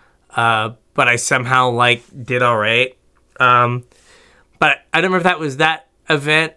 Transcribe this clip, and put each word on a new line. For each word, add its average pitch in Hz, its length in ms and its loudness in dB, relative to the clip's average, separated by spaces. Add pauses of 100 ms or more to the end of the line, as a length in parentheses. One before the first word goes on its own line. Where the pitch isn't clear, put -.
(300)
Uh, 113 440 -2 (200)
but 127 140 0
I 120 80 2
somehow, 127 540 0
like, 120 320 0 (220)
did 123 180 -4
all 120 160 2
right. 117 380 -2 (440)
Um, 123 440 2 (760)
but 151 200 0 (140)
I 160 80 0
don't 185 100 0
remember 185 80 0
if 170 60 -2
that 180 160 0
was 143 160 -6
that 156 320 -2 (200)
event 156 480 0